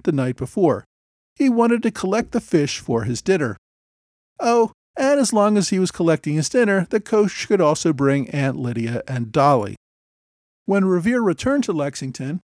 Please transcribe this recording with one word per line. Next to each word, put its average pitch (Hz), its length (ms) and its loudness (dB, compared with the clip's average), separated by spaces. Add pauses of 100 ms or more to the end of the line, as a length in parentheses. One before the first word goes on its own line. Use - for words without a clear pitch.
the 170 80 -2
night 127 260 -2
before. 127 480 -2 (500)
He 277 140 2
wanted 233 340 2
to 226 80 0
collect 202 400 -4
the 233 100 -2
fish 147 380 -2
for 113 240 -4
his 117 180 -6
dinner. 151 360 0 (800)
Oh, 233 320 2 (260)
and 277 220 2
as 226 120 0
long 208 260 4
as 190 120 0
he 190 100 0
was 185 120 0
collecting 160 440 0
his 156 140 -2
dinner, 202 400 2
the 214 100 0
coach 208 480 0
could 190 140 2
also 156 320 2
bring 139 360 0
Aunt 139 280 -2
Lydia 117 500 -4
and 120 240 -6
Dolly. 139 440 2 (920)
When 196 200 2
Revere 190 360 0
returned 240 440 0
to 202 80 -4
Lexington, 143 760 -6